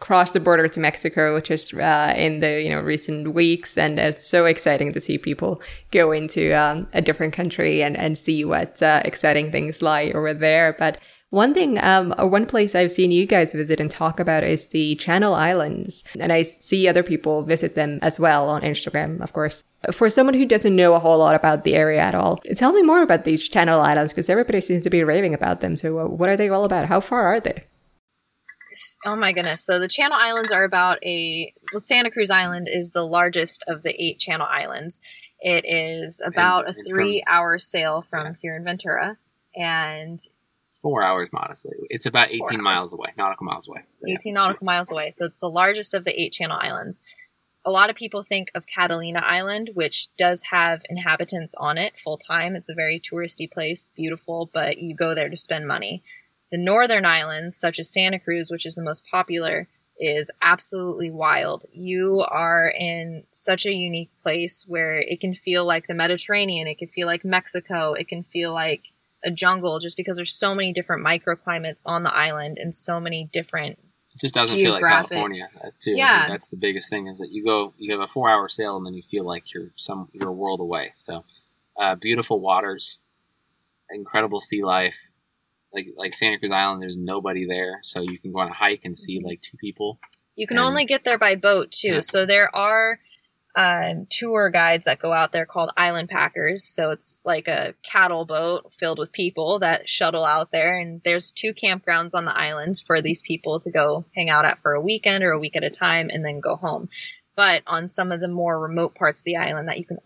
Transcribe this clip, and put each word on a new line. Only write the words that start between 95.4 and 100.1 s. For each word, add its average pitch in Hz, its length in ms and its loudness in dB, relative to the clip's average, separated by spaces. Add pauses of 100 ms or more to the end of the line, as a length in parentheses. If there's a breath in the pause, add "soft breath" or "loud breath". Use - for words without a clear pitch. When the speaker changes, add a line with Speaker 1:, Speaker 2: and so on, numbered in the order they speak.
Speaker 2:
called 165 320 -2
island 170 320 0
packers. 156 560 -2
So 156 280 -2
it's - 320 -4
like 160 240 -2
a 147 340 -4
cattle 175 420 2
boat 165 480 -4
filled 160 280 -4
with 147 120 -8
people 180 460 -2
that 165 300 0
shuttle 165 360 0